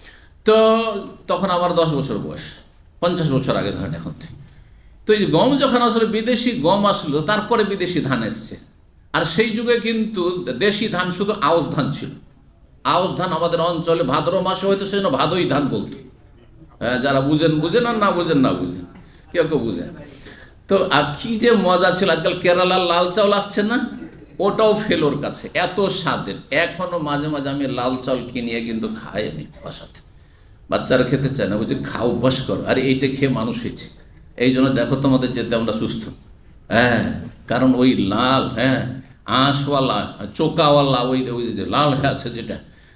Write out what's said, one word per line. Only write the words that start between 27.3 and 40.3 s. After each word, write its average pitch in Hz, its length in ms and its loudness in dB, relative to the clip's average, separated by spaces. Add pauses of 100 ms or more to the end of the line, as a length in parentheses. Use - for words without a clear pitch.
আমি 139 180 -2
লাল 123 360 -2
চাউল 123 300 -2
কিনিয়ে 117 280 -4
কিন্তু 113 280 -4
খাই - 420 -6
আমি - 160 -10 (180)
বাসাতে, - 360 -16 (720)
বাচ্চারা 107 320 2
খেতে 123 260 0
চায় 101 200 -2
না, 101 80 -2
বলছে, 113 180 -2
"খা, - 240 -6
অভ্যাস 123 420 0
করো, - 240 -4
আরে 127 160 0
এইটা 131 260 2
খেয়ে 135 220 0
মানুষ 117 340 -2
হয়েছে, - 260 -8 (480)
এই 127 160 4
জন্য 131 180 4
দেখো 117 260 0
তোমাদের 131 360 2
যেতে 117 240 -2
আমরা 113 160 0
সুস্থ।" 110 360 -4 (600)
হ্যাঁ, 113 560 0 (240)
কারণ 127 260 2
ওই 127 200 4
লাল, 107 540 0
হ্যাঁ, 127 520 -2 (240)
আঁশওয়ালা, 131 1120 0